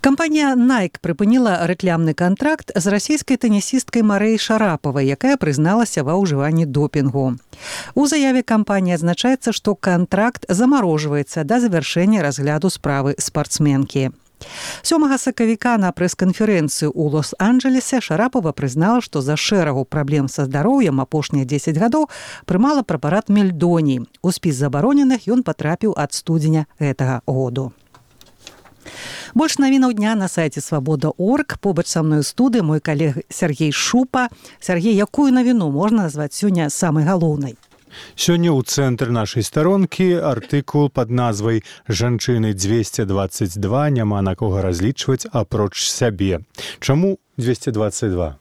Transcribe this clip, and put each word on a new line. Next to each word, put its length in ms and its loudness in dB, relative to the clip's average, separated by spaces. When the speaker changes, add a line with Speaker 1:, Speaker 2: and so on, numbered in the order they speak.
Speaker 1:
Кампанія 480 2
Nike 480 2
прыпыніла 640 2
рэкламны 480 0
кантракт 640 0
з 160 0
расійскай 480 0
тэнісісткай 640 0
Марэй 320 2
Шарапавай, 720 0
якая 320 0
прызналася 640 2
ва 160 0
ўжыванні 480 2
допінгу. 720 0
У 80 4
заяве 400 2
кампаніі 540 0
адзначаецца, 580 0
што 160 -2
кантракт 800 0
замарожваецца 960 0
да 80 2
завяршэння 640 2
разгляду 480 -2
справы 480 -2
спартсменкі. 960 -2
Сёмага 320 2
сакавіка 640 0
на 160 2
прэс-канферэнцыі 960 0
ў 160 -2
Лос-Анджелесе 960 2
Шарапава 480 0
прызнала, 480 0
што 240 -4
за 160 0
шэрагу 480 0
праблем 400 0
са 160 -2
здароўем 560 2
апошнія 480 -2
дзесяць 320 -2
гадоў 320 0
прымала 400 2
прэпарат 480 -2
мельдоній. 720 2
У 160 -2
спіс 240 -2
забароненых 720 2
ён 160 4
патрапіў 480 -2
ад 160 -4
студзеня 640 0
гэтага 480 -2
году. 480 -4
Больш 240 2
навінаў 400 4
дня 160 0
на 140 -2
сайце 320 -2
свабода 580 -2
орг. 420 0
Побач 280 0
са 140 -2
мной 200 2
у 40 -2
студыі 360 2
мой 180 0
калег 480 -2
Сергей 440 -2
Шупа. 560 0
Сергей, 340 0
якую 380 2
навіну 380 2
можна 360 2
назваць 280 -6
сёння 360 0
самай 340 0
галоўнай? 520 0
Speaker 2:
Сёння 360 2
ў 160 2
цэнтры 480 0
нашай 320 -2
старонкі 720 2
артыкул 720 0
пад 200 -2
назвай 520 0
«Жанчыны 680 0
дзвесце 520 -2
дваццаць 480 -2
два, 360 -2
няма 320 0
на 120 0
кога 280 -2
разлічваць 680 -2
апроч 560 -2
сябе». 560 -2
Чаму 400 0
дзвесце 320 -2
дваццаць 400 -2
два? 300 -2